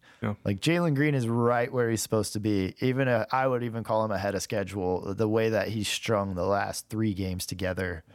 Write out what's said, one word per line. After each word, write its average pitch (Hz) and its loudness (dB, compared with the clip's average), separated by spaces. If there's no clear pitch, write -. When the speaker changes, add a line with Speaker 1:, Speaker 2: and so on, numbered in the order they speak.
Speaker 1:
Yeah. 110 0
Speaker 2:
Like, 101 0
Jalen 170 2
Green 147 2
is 120 0
right 120 2
where 120 2
he's 110 2
supposed 107 0
to 110 -4
be. 101 2
Even 127 2
a, 113 2
I 131 2
would 123 0
even 113 -4
call 110 2
him 110 0
ahead 98 -2
of 92 -2
schedule, 95 -2
the 110 0
way 113 2
that 98 0
he's 104 -2
strung 101 -2
the 90 0
last 98 -2
three 110 -2
games 92 -4
together. 90 -4